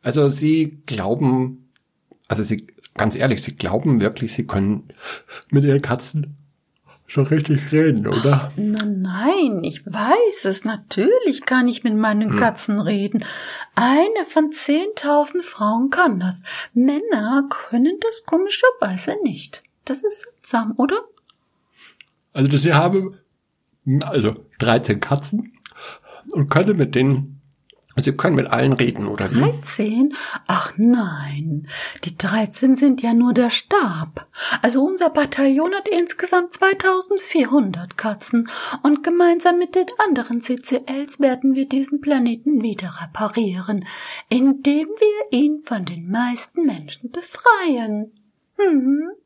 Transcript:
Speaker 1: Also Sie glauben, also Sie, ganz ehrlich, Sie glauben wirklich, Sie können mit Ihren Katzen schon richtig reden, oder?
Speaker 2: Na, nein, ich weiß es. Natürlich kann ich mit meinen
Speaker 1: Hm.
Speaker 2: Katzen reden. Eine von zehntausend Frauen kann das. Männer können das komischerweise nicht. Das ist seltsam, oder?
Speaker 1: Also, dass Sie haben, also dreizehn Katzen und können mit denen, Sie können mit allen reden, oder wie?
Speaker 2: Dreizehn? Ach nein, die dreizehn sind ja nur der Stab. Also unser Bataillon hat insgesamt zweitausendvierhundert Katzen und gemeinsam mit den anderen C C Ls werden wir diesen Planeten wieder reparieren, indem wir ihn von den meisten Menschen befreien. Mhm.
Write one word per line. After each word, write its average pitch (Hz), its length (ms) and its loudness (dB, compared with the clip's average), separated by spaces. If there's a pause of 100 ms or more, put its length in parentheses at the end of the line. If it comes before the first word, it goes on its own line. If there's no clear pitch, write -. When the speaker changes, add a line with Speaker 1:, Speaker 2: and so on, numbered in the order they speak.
Speaker 1:
Also 139 260 2
Sie 151 580 0
glauben, 127 840 -2 (560)
also 107 140 -2
Sie, 104 260 -4 (280)
ganz 107 200 -2
ehrlich, 113 280 0
Sie - 120 -8
glauben 113 460 0
wirklich, 117 320 -2
Sie 110 140 -6
können 101 420 -2 (640)
mit 139 120 4
Ihren 139 200 4
Katzen 143 540 -4 (680)
schon 135 220 0
richtig 151 440 0
reden, 151 360 4
oder? 135 480 2
Speaker 2:
Na, 208 300 -2
nein, 202 800 0
ich - 220 -8
weiß 349 600 2
es. 196 200 -2
Natürlich 277 800 0
kann 254 220 4
ich 240 160 -4
mit 220 120 2
meinen 214 360 0
Speaker 1:
Hm. 208 60 0
Speaker 2:
Katzen 214 420 0
reden. 202 440 -2 (520)
Eine 330 520 2
von 311 240 0
zehntausend 294 960 0
Frauen 226 460 0
kann 277 280 2
das. 185 220 -4 (320)
Männer 277 760 2
können 277 520 0
das 453 240 -4
komischerweise 392 1000 0
nicht. - 380 -6 (240)
Das 277 180 -6
ist 415 180 -4
seltsam, - 560 -4
oder? 359 200 2 (1400)
Speaker 1:
Also, 139 140 2
dass 139 160 2
Sie 170 100 4
haben, 185 460 2 (840)
also 113 420 -2 (120)
dreizehn 110 420 2
Katzen - 540 -4 (800)
und 143 180 0
können 196 260 4
mit 147 200 0
denen, 131 420 2 (600)
Sie 139 160 0
können - 240 2
mit 135 100 0
allen 131 240 2
reden, 120 340 0
oder 101 280 -4
wie? 120 80 4
Speaker 2:
Dreizehn? 233 720 0 (320)
Ach - 300 -2
nein, 156 880 -2 (380)
die 175 120 -10
dreizehn 220 600 0
sind 262 240 4
ja 233 120 2
nur 240 200 4
der 240 160 2
Stab. 190 800 -2 (320)
Also 262 200 2
unser 359 280 2
Bataillon 285 640 2
hat 392 160 -4
insgesamt 349 640 0
zweitausendvierhundert 349 1400 0
Katzen 226 520 -2 (320)
und 294 220 2
gemeinsam 349 540 4
mit 349 180 -2
den 370 120 2 (200)
anderen 240 320 0
C 247 160 -2
C 254 320 -4
Ls 277 320 -8
werden 262 340 2
wir 269 140 0
diesen 269 320 -2
Planeten 262 600 0
wieder 190 400 -6
reparieren, 196 840 -4 (440)
indem 277 580 2
wir 427 500 0
ihn 294 260 2
von 208 200 -6
den 170 260 -10
meisten 240 560 -2
Menschen 185 460 -6
befreien. 269 1040 -2 (440)
Mhm. 302 520 2 (160)